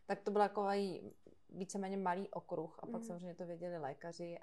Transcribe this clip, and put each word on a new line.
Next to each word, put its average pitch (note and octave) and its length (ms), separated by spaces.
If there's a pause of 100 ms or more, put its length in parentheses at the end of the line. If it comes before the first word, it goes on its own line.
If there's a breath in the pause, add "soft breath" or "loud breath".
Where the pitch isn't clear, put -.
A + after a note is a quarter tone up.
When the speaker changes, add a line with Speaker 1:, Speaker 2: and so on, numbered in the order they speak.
Speaker 1:
Tak G3 160
to G#3 100
byl G#3 100
takový G3+ 680 (380)
víceméně F#3+ 480
malý F#3+ 320
okruh E3 500
a - 60
pak - 100
Speaker 2:
Mhm. A3+ 80
Speaker 1:
samozřejmě F3 320
to F3+ 100
věděli F3 320
lékaři E3+ 640